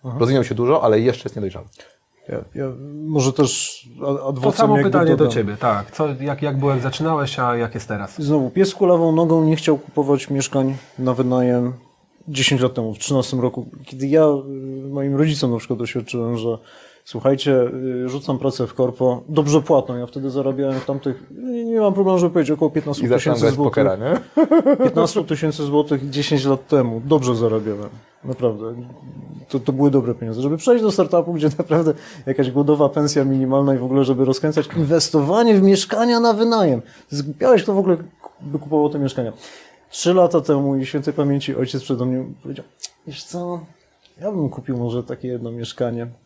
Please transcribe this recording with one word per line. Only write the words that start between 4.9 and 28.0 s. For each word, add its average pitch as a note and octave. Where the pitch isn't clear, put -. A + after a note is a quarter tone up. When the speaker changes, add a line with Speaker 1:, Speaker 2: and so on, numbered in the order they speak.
Speaker 3:
pytanie F3
do -
Speaker 1:
dodam. C#3
Speaker 3:
ciebie, G#2
tak. G#2
Co, D#3
jak, C#3+
jak C#3+
było, C#3
jak C3
zaczynałeś, C#3+
a A#2+
jak A#2
jest A#2+
teraz? G2+
Speaker 1:
Znowu, C#3+
pies F#3+
kulawą E3+
nogą D#3+
nie D#3+
chciał D#3
kupować C#3
mieszkań C3+
na B2+
wynajem B2
dziesięć C3+
lat B2+
temu, A2
w G2+
trzynastym C3
roku, B2
kiedy C3
ja, D#3
y, C3+
moim C#3
rodzicom C#3+
na A#2
przykład A#2
oświadczyłem, A#2
że A2+
słuchajcie, C3+
y, B2+
rzucam C3+
pracę C3
w -
korpo, B2
dobrze D3
płatną, C3+
ja A#2+
wtedy C3+
zarabiałem C3+
w B2+
tamtych, C#3
nie, A#3+
nie A3+
mam G3+
problemu, F#3+
żeby F3
powiedzieć, D3+
około D3+
Speaker 2:
I D#3
zacząłem D3
Speaker 1:
piętnastu B2
tysięcy B2
złotych. A2+
Speaker 2:
grać -
w C#3+
pokera, G#2
nie? C4+
Speaker 1:
Piętnastu G#3+
tysięcy D#3
złotych C#3+
dziesięć C#3
lat C3+
temu, A#2
dobrze C3
zarabiałem, G#2+